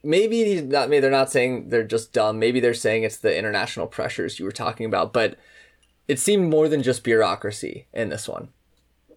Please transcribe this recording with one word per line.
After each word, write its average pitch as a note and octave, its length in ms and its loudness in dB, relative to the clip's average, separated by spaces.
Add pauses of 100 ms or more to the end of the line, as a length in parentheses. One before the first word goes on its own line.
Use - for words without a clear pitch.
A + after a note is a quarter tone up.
maybe G#3+ 420 2
he's F#3+ 160 0
not, C3+ 280 0
maybe D3 120 4
they're C3+ 100 4
not C3+ 200 2
saying B2 380 0
they're A2+ 140 2
just A2+ 300 -4
dumb. G#2+ 260 2
Maybe A#2+ 200 2
they're A#2+ 140 2
saying A2+ 300 0
it's G#2+ 140 -4
the F#2+ 200 0
international G2+ 500 -4
pressures - 520 -6
you F2 60 -8
were G2+ 60 -6
talking - 340 -6
about, F#2+ 280 -2
but A2 220 0 (720)
it C#3+ 120 0
seemed G3 300 2
more D#3 200 4
than C#3+ 140 0
just B2 200 -2
bureaucracy G#2+ 880 0
in A2+ 160 -4
this - 200 -10
one. - 200 -12 (680)